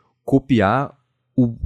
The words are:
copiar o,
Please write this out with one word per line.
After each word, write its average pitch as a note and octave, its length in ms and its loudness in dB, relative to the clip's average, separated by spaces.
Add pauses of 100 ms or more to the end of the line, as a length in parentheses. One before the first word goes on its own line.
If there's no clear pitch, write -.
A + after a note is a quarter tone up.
(240)
copiar B2+ 720 0 (400)
o, A#2+ 180 0 (120)